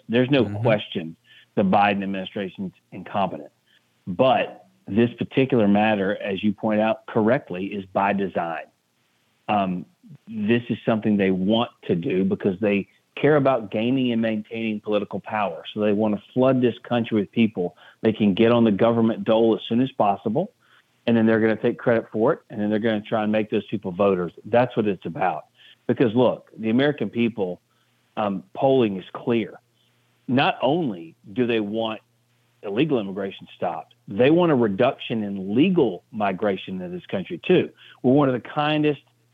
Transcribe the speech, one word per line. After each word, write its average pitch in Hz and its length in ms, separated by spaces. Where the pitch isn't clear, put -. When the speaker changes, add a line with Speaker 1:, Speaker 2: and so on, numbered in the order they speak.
Speaker 1:
There's 123 220
no 135 140
Speaker 2:
Mm-hmm. 104 180
Speaker 1:
question 104 520
the 110 60
Biden 101 400
administration's 95 720
incompetent. 92 600
But 107 540
this 117 320
particular 123 500
matter, 104 480
as 98 260
you 104 120
point 107 260
out 110 240
correctly, 110 600
is 98 260
by 101 220
design. 87 480
Um, 95 380
this 113 440
is 110 160
something 107 320
they 95 120
want 101 420
to 104 60
do 90 300
because 98 340
they 101 300
care 147 160
about 131 340
gaining 123 420
and 113 100
maintaining 110 580
political 104 400
power. 101 420
So 110 60
they 104 120
want 107 220
to 101 80
flood 127 300
this 117 120
country 117 320
with 95 100
people 104 460
they 110 140
can 104 180
get 113 180
on 117 140
the 110 80
government 113 520
dole 113 300
as 95 140
soon 117 140
as 131 100
possible, 110 600
and 117 80
then 113 120
they're 113 140
gonna 110 160
take 120 220
credit 113 320
for 113 220
it, - 160
and 101 100
then 107 120
they're 107 80
gonna 107 240
try 110 220
and 104 60
make 107 200
those 107 160
people 101 260
voters. 90 400
That's 120 280
what 110 120
it's 98 180
about. 82 440
Because, 117 280
look, 120 420
the 110 140
American 131 400
people, 110 500
um, 101 260
polling 131 420
is 90 160
clear. - 480
Not 143 340
only 117 520
do 117 160
they 113 140
want 107 400
illegal 131 340
immigration 98 560
stopped, 85 400
they 117 220
want 170 200
a 151 40
reduction 113 680
in 98 320
legal 139 560
migration 98 720
into 90 80
this 87 180
country, 90 400
too. 175 240
We're 127 120
one 143 140
of 127 40
the 123 160
kindest, 151 540